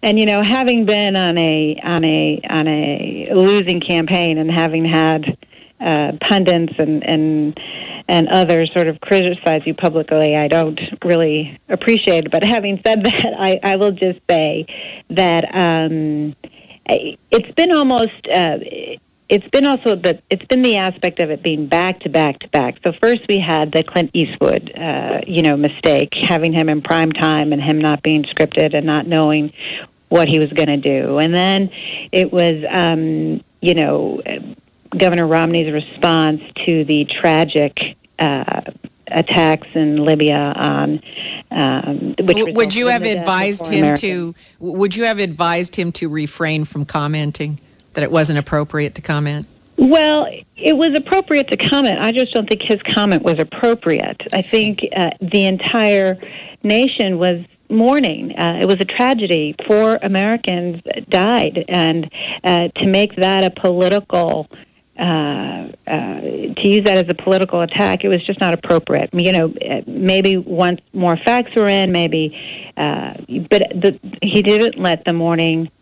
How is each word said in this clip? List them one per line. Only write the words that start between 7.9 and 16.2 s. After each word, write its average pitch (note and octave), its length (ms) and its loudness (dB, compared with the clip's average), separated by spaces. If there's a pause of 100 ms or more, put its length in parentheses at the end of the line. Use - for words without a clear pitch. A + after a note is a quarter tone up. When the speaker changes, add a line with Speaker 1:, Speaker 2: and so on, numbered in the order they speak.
Speaker 1:
and E3+ 220 2
others E3+ 460 2
sort F3 120 2
of D#3 140 -4
criticize F3+ 640 0
you E3 100 -2
publicly, D#3 600 2
I D3+ 120 2
don't D#3 320 0 (240)
really D#3 540 0 (100)
appreciate F#3 580 2
it. - 40 -6
But E3+ 140 0
having G3+ 400 0
said A3 200 2
<laughs> - 0 -
that, - 340 0
I, F#3+ 240 2
I G3 140 0
will G3+ 160 2
just F3+ 360 -2
say D#3 380 0 (440)
that, E3+ 440 2
um, D#3 800 0 (520)